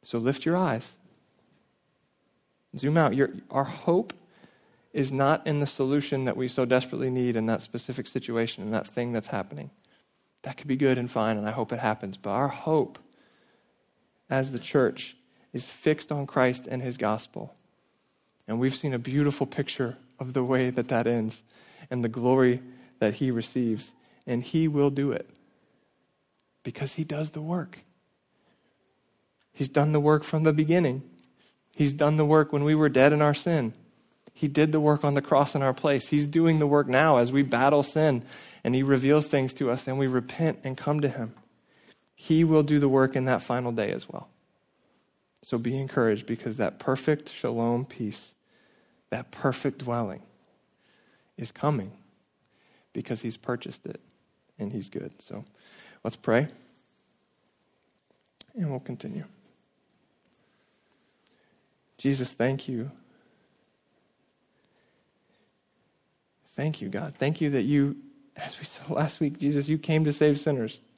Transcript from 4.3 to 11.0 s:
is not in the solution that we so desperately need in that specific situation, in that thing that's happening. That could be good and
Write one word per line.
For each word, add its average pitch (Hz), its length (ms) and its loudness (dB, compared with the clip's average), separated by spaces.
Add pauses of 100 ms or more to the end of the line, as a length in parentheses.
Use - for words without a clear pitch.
is 139 200 -2
not 139 340 2
in 147 140 0
the 143 60 0
solution 139 580 -2
that 127 120 -2
we 127 120 -4
so 127 160 -2
desperately 127 460 0
need 123 260 0
in 110 100 0
that 113 160 0
specific - 440 -10
situation, 117 560 -4
in 104 80 -6
that 110 160 -4
thing 120 260 -6
that's 113 160 -6
happening. 76 420 -8 (720)
That 135 140 -12
could - 120 -16
be 131 80 0
good 135 220 2
and 120 120 -6